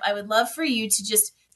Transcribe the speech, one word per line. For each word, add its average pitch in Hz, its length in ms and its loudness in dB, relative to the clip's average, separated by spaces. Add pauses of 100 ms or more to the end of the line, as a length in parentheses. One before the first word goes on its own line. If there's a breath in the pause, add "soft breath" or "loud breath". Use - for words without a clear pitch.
I 208 80 2
would 202 140 -8
love 233 240 2
for 320 100 -6
you 226 260 0
to 208 160 0
just, 214 280 0 (240)